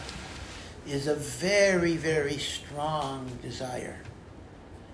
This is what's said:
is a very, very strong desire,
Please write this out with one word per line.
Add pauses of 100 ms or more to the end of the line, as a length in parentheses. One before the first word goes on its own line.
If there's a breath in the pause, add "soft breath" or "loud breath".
(880 loud breath)
is
a
very,
very
strong
desire, (960)